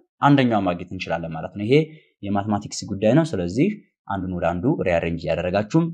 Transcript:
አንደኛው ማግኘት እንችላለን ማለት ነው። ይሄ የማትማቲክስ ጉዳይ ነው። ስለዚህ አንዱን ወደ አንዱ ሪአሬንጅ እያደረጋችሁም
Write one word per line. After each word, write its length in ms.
አንደኛው 440
ማግኘት 280
እንችላለን 420
ማለት 200
ነው። 120
ይሄ 100
የማትማቲክስ 640
ጉዳይ 300
ነው። 100
ስለዚህ 440
አንዱን 240
ወደ 140
አንዱ 180
ሪአሬንጅ 380
እያደረጋችሁም 720